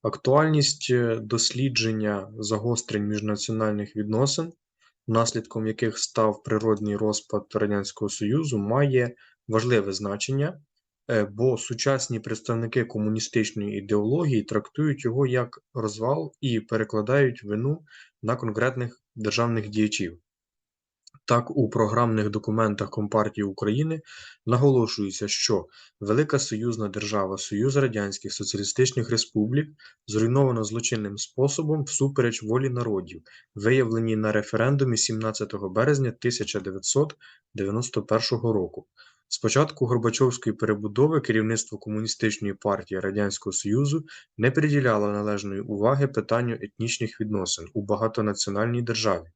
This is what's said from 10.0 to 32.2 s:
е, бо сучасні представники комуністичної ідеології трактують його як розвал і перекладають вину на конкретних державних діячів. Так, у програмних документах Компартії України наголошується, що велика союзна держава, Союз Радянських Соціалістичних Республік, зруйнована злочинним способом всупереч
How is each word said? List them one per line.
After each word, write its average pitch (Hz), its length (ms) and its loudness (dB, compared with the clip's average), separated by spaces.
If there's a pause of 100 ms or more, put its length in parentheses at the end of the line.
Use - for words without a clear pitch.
е, 107 140 2
бо 110 340 2
сучасні 123 600 -2
представники 117 640 -2
комуністичної 107 920 -2
ідеології 107 640 2
трактують 131 600 -2
його 127 220 2
як 123 220 0 (260)
розвал 117 680 -2
і 117 200 0
перекладають 110 840 0
вину 123 400 -2 (380)
на 120 140 0
конкретних 120 680 -2 (140)
державних 113 520 0
діячів. 104 500 0 (1120)
Так, 120 280 2
у 117 120 4
програмних 110 640 2
документах 107 600 0
Компартії 104 540 0
України 127 560 -2 (460)
наголошується, 113 840 2
що - 380 0 (340)
велика 131 380 2
союзна 110 500 -2
держава, 101 500 -2
Союз 127 380 0
Радянських 107 560 0
Соціалістичних 110 800 -2
Республік, 120 580 0 (380)
зруйнована 113 580 2
злочинним 107 540 -4
способом 147 640 -2
всупереч 135 600 0